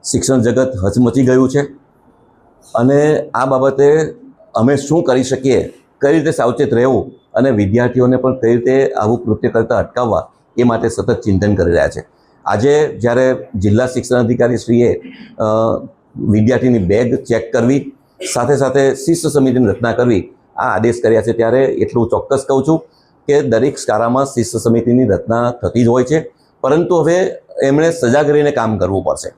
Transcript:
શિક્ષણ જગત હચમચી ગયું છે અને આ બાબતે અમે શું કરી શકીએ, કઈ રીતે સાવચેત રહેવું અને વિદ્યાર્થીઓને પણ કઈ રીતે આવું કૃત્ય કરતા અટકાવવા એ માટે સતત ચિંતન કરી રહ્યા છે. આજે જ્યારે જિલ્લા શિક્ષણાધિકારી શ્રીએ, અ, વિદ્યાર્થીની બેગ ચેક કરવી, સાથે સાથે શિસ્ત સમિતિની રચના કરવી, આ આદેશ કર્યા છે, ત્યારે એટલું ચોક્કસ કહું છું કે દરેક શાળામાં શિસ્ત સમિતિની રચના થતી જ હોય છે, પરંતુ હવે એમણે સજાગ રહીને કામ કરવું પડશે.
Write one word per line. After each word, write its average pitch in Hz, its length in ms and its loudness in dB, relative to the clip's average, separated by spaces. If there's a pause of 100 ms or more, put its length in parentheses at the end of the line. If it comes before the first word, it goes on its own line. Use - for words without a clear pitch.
(120)
શિક્ષણ 131 300 0
જગત 123 300 0 (140)
હચમચી 123 400 2
ગયું 127 240 2
છે 143 100 0 (1160)
અને 143 580 2
આ 120 120 -2
બાબતે 139 720 2 (400)
અમે 123 200 2
શું 156 280 -2
કરી 131 200 0
શકીએ, 127 500 -2 (280)
કઈ 139 100 2
રીતે 156 200 0
સાવચેત 120 420 0
રહેવું 120 380 0 (220)
અને 131 180 2
વિદ્યાર્થીઓને 123 680 2
પણ 131 220 -2
કઈ 117 160 2
રીતે 127 380 0
આવું 113 320 -2
કૃત્ય 113 240 -2
કરતા 113 280 0
અટકાવવા 101 540 -4 (260)
એ 120 60 2
માટે 117 260 0
સતત 110 320 -4
ચિંતન 101 340 0
કરી 85 160 0
રહ્યા 76 160 2
છે. - 160 -8 (420)
આજે 135 520 0
જ્યારે 120 580 0
જિલ્લા 107 320 2
શિક્ષણાધિકારી 120 680 0
શ્રીએ, 117 440 2 (380)
અ, 107 60 -2 (720)
વિદ્યાર્થીની 117 640 2
બેગ 113 360 0
ચેક - 380 -4
કરવી, 135 380 0 (420)
સાથે 127 220 0
સાથે 135 400 2
શિસ્ત 160 320 -2
સમિતિની 131 400 2
રચના 113 240 -2
કરવી, 117 380 0 (280)
આ 113 180 -2
આદેશ 120 280 0
કર્યા 110 180 2
છે, 110 100 -2
ત્યારે 113 320 2
એટલું 117 460 -2
ચોક્કસ 131 380 -2
કહું 135 160 0
છું 156 200 0 (440)
કે 147 140 2
દરેક 131 360 0
શાળામાં 117 480 -2
શિસ્ત 117 320 -4
સમિતિની 120 460 2
રચના 113 480 0
થતી 113 320 -2
જ 117 40 4
હોય 123 160 2
છે, 151 280 -2 (300)
પરંતુ 165 340 0
હવે 170 360 0 (320)
એમણે 151 280 2
સજાગ 135 380 0
રહીને 147 220 2
કામ 110 260 -2
કરવું 92 260 -2
પડશે. 76 340 -4